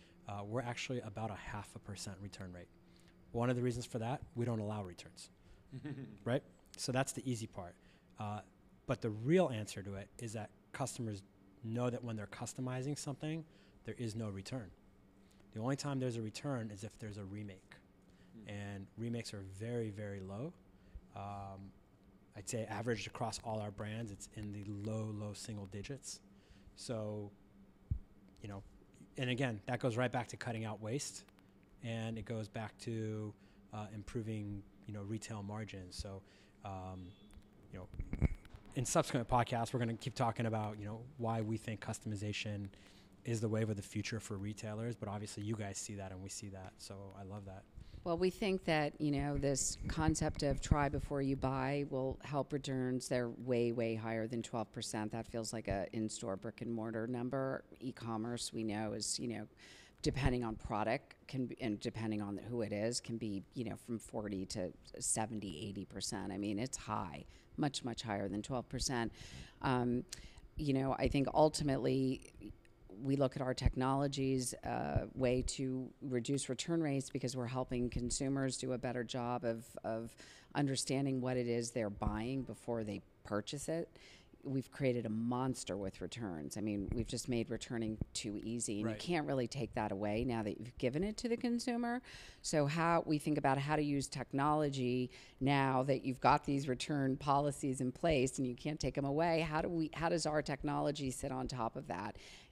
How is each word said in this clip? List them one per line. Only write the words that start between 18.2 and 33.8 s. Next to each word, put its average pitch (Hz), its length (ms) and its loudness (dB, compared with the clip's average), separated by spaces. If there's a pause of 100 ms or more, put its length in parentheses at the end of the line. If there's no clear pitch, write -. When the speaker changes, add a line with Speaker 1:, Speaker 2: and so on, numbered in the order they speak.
Speaker 2:
Hmm. 107 60 -10
Speaker 1:
And 101 360 -6 (100)
remakes 117 380 -4
are 98 100 -8 (140)
very, 113 320 -2
very 101 300 -6
low. 104 320 -6 (640)
Um, 98 540 -8 (640)
I'd 101 120 -10
say 110 220 0
averaged 110 380 0
across - 360 -2
all 110 160 0
our 104 100 -2
brands, 107 420 -4
it's - 220 -12
in 104 180 -6
the 104 120 -8 (240)
low, 110 300 -2
low 104 140 -4
single 101 340 -6
digits. 107 540 -8 (560)
So, 107 540 -4 (1120)
you 107 80 -8
know, 101 140 -6 (540)
and 131 120 0
again, 120 380 2
that 123 140 0
goes 117 160 2
right 123 160 4
back 120 160 0
to - 80 -10
cutting 113 280 -4
out 107 160 -4
waste. 113 440 -4 (580)
And 113 360 -2
it 101 60 -8
goes 110 240 -4
back 110 300 -8
to, 107 540 -2 (400)
uh, 107 220 -6